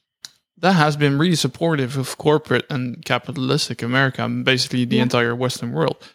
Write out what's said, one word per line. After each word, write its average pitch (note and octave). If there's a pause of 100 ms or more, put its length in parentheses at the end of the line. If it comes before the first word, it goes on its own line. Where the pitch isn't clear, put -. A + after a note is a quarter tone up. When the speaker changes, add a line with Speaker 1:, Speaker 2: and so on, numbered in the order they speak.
(580)
Speaker 1:
that E3+
has D3+
been C#3+
really E3+
supportive C#3
of B2+
corporate -
and B2+
capitalistic B2+
America, B2+
and A#2+
basically B2+
the A#2+
Speaker 2:
Yeah. B2
Speaker 1:
entire A#2+
Western B2
world. D3+ (180)